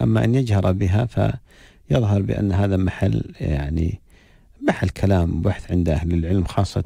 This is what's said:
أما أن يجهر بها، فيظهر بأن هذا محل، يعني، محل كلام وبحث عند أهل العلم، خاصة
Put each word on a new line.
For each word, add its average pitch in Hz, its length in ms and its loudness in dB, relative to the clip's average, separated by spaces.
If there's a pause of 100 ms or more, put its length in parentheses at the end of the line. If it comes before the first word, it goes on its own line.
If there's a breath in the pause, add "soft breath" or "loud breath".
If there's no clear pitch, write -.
أما 110 220 2
أن 117 100 2
يجهر 101 380 2
بها، 98 340 0
فيظهر 107 1160 -2
بأن 101 300 -2
هذا 98 240 2
محل، 95 480 0 (160)
يعني، 80 600 -2 (680 soft breath)
محل - 200 0
كلام 90 480 0
وبحث 87 340 -4
عند 87 180 2
أهل 82 240 0
العلم، 87 320 0
خاصة - 420 -2